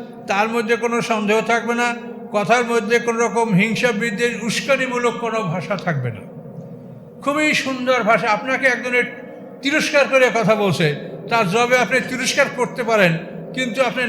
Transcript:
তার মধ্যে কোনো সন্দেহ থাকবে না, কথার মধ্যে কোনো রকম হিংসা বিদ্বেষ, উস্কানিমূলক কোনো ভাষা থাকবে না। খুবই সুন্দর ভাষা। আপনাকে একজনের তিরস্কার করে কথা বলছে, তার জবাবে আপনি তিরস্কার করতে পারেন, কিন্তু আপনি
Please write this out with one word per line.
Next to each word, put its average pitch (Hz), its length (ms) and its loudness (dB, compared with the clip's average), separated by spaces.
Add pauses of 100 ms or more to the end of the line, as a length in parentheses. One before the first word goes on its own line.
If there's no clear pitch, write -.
(280)
তার 208 220 2
মধ্যে 233 260 0
কোনো 233 260 0
সন্দেহ 214 400 2
থাকবে 233 340 0
না, 240 200 0 (360)
কথার 214 320 4
মধ্যে 233 360 2
কোনো 233 200 -2
রকম 226 340 2
হিংসা 220 380 2
বিদ্বেষ, 226 520 -2
উস্কানিমূলক 247 680 0
কোনো 220 280 -4
ভাষা 185 360 -4
থাকবে 135 340 -4
না। 107 80 -10 (1000)
খুবই 302 320 0
সুন্দর 254 500 0
ভাষা। 220 260 2
আপনাকে 262 380 0
একজনের 247 360 0 (580)
তিরস্কার 285 460 2
করে 254 260 6
কথা 214 220 4
বলছে, 175 400 2 (340)
তার 226 200 2
জবাবে 240 280 4
আপনি 254 220 2 (100)
তিরস্কার 254 360 0 (120)
করতে 247 260 -2
পারেন, 208 340 4 (360)
কিন্তু 254 300 -2
আপনি 247 260 -2